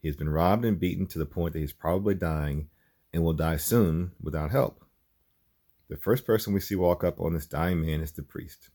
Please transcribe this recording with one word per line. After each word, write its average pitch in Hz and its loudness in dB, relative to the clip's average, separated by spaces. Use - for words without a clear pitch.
He 80 -6
has 73 -4
been 76 -4
robbed 90 2
and 101 0
beaten 90 -2
to - -8
the 73 -2
point 85 -4
that 80 -4
he's 71 -4
probably 95 0
dying 76 -2
and 82 0
will 82 2
die 80 0
soon 90 2
without 78 -4
help. - -2
The - -10
first 120 0
person 107 2
we 98 2
see 101 -4
walk 90 4
up 87 0
on 82 0
this 80 -4
dying 85 0
man 78 0
is 78 -6
the 73 -12
priest. - -16